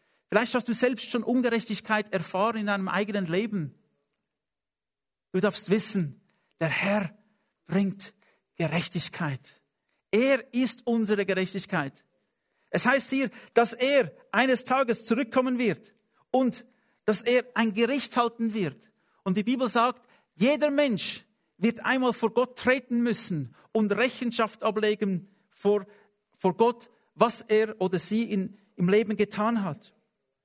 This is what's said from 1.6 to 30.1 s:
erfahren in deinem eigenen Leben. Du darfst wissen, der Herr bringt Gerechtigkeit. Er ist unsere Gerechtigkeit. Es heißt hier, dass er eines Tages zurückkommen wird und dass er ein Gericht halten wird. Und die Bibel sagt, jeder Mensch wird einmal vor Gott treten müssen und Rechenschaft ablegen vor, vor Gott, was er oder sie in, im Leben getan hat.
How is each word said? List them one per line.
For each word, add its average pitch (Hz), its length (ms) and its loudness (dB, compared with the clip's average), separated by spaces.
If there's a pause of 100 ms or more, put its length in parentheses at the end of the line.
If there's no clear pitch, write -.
erfahren 196 440 -2
in 214 100 -4
deinem 196 220 -2
eigenen 196 380 -2
Leben. 180 480 -4 (1600)
Du 185 80 0
darfst 190 300 -2
wissen, 185 500 0 (380)
der 160 100 -2
Herr 196 480 -2 (500)
bringt 190 460 -2 (440)
Gerechtigkeit. 160 840 -4 (720)
Er 247 420 2
ist 247 340 -2
unsere 214 380 2
Gerechtigkeit. 185 800 -4 (640)
Es - 160 -2
heißt 262 260 2
hier, 269 200 0 (240)
dass 233 180 4
er 254 400 2 (200)
eines 247 320 2
Tages 254 400 0
zurückkommen 254 540 0
wird 214 360 -4 (360)
und 254 360 0 (380)
dass 214 180 0
er 247 320 2
ein 226 180 2
Gericht 233 440 -2
halten 233 380 -2
wird. 180 380 -6 (320)
Und 185 120 0
die 208 80 0
Bibel 247 240 0
sagt, 240 380 0 (300)
jeder 285 340 2
Mensch 277 540 0 (340)
wird 233 220 0
einmal 254 320 0
vor - 200 -2
Gott 247 260 -2
treten 247 440 0
müssen 175 520 -4 (180)
und 214 200 2
Rechenschaft 233 680 -2
ablegen 208 680 -2 (200)
vor, 202 380 0 (520)
vor 185 180 2
Gott, 233 340 2 (240)
was 233 280 2
er 220 380 0
oder 185 180 0
sie 220 260 -2
in, 190 320 -4 (200)
im 175 120 0
Leben 208 280 2
getan 208 480 -2
hat. - 300 -10 (500)